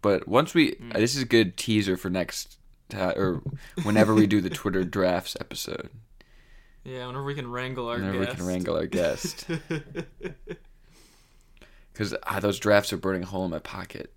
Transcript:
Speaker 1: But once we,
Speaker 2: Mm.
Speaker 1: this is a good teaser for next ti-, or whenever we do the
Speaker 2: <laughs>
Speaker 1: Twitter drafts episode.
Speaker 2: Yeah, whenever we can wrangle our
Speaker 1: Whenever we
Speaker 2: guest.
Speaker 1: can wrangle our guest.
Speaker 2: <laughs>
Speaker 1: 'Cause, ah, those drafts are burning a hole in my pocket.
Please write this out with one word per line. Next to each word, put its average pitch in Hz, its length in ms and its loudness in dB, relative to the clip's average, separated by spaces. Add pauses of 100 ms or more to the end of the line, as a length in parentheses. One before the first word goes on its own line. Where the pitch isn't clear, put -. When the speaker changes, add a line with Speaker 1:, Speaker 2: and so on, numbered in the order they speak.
Speaker 1:
But 101 260 2
once 131 280 4
we, 165 220 6
Speaker 2:
Mm. 117 180 -14
Speaker 1:
this 120 200 4
is 139 80 -2
a 120 40 -2
good 113 300 6
teaser 101 400 2
for 95 120 -4
next - 500 -4 (300)
ti-, - 100 -8
or 90 440 0 (400)
whenever 107 320 6
we 107 140 8
do 104 120 4
the 87 100 -2
Speaker 2:
<laughs> - 0 -
Speaker 1:
Twitter 92 340 0
drafts 90 560 0
episode. - 500 -8 (920)
Speaker 2:
Yeah, 127 240 -10
whenever 135 160 -8
we 139 100 -4
can 127 160 -8
wrangle 127 380 -6
our 117 100 -2
Speaker 1:
Whenever 95 220 -2
we 98 60 0
Speaker 2:
guest. - 120 -6
Speaker 1:
can 87 80 -4
wrangle 90 300 -2
our 82 100 -2
guest. - 640 -2
Speaker 2:
<laughs> 165 60 -2 (2500)
Speaker 1:
'Cause, 104 200 -4 (100)
ah, 98 160 -4
those 101 200 2
drafts 104 320 4
are 98 60 -4
burning 95 260 -2
a - 20 -12
hole 95 180 -4
in 90 60 -4
my 80 80 -6
pocket. - 580 -12